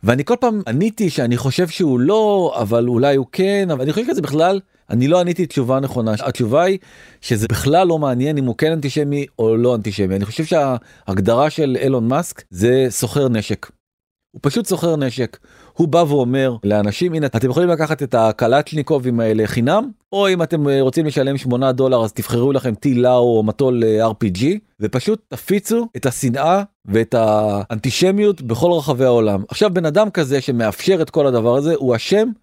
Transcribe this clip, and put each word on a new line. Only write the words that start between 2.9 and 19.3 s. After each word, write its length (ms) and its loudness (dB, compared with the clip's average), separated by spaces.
הוא 160 0
כן, 400 0
אבל 100 -2
אני 100 -2
חושב 140 -2
שזה 160 -2
בכלל, 380 0
אני 180 2
לא 120 4
עניתי 260 -2
תשובה 340 -2
נכונה. 400 -2
התשובה 420 0
היא 160 0
שזה 280 -2
בכלל 380 2
לא 120 2
מעניין 400 0
אם 60 -2
הוא 140 -2
כן 140 2
אנטישמי 540 -2
או 180 2
לא 180 2
אנטישמי. 420 -2
אני 80 -2
חושב 200 -6
שההגדרה 1040 0
של 300 -2
אילון 280 0
מאסק 420 -4
זה 400 2
סוחר 380 -2
נשק. 380 -4
הוא 120 -20
פשוט 240 -2
סוחר 300 0
נשק. 420 -4
הוא 140 0
בא 200 4
ואומר 560 0
לאנשים, 500 0
"הנה, 120 -2
אתם 240 0
יכולים 180 2
לקחת 340 -2
את 120 -6
הקלצ'ניקובים 1040 0
האלה 260 2